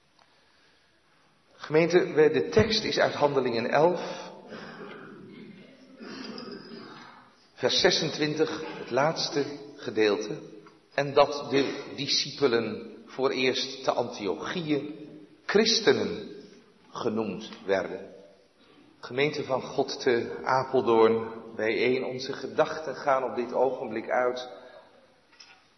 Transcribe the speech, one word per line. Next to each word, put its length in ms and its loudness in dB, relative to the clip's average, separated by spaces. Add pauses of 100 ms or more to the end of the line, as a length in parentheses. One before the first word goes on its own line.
(1500)
Gemeente, 600 2
we, 180 6
de 180 2
tekst 360 2
is 140 -2
uit 160 4
Handelingen 560 2
elf, 600 2 (3250)
vers 260 0
zesentwintig, 800 2 (160)
het 120 -12
laatste 540 0 (320)
gedeelte. 640 0 (560)
En 200 -2
dat 360 4
de 460 0
discipelen 1000 0 (100)
voor 240 0
eerst 540 -2
te 60 0
Antiochië 1200 -4 (380)
christenen 880 2 (540)
genoemd 600 -4 (160)
werden. 540 -2 (800)
Gemeente 440 -2
van 180 -2
God 380 -2
te 440 0
Apeldoorn 840 4 (280)
bijeen. 480 2
Onze 280 -6
gedachten 640 -2
gaan 300 2
op 100 -4
dit 180 -4
ogenblik 580 0
uit 380 0 (1300)